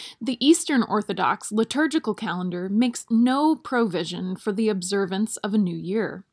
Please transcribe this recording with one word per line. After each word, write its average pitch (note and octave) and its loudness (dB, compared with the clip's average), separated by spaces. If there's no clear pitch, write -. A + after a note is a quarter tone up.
The A#3+ -4
Eastern C#4+ 4
Orthodox G3 -2
liturgical B3+ 0
calendar F3+ -4
makes A#3 0
no C4 4
provision F#3 -2
for G#3+ -4
the G#3+ 0
observance G3 -2
of G3+ -4
a A3 4
new F3 0
year. F#3 -4